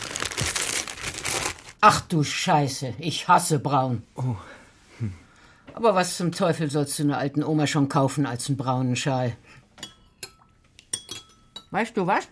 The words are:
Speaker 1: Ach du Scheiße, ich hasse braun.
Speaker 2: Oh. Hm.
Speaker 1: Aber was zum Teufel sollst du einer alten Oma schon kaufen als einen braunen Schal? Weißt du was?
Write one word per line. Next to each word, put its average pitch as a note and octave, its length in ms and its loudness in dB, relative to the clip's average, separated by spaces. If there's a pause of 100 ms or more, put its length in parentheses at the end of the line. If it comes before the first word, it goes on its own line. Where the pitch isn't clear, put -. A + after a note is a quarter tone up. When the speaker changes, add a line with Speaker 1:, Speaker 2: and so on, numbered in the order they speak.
(1800)
Speaker 1:
Ach - 220 6
du D#3 220 0
Scheiße, C#3 760 0
ich D#3 300 -4
hasse F3 320 4
braun. C3 440 0 (120)
Speaker 2:
Oh. B2+ 200 -2 (600)
Hm. G#2+ 160 -6 (640)
Speaker 1:
Aber A3 180 4
was F3+ 240 0
zum F3 140 0
Teufel E3 400 0
sollst C#3+ 260 0
du D#3 60 0
einer C#3+ 160 2
alten C#3+ 240 0
Oma D3+ 240 2
schon C#3 200 4
kaufen C#3 380 2
als A#2+ 220 -4
einen C#3 100 0
braunen B2+ 380 0
Schal? B2+ 400 -2 (2250)
Weißt G#3+ 280 -2
du F#3 100 2
was? A#3 240 0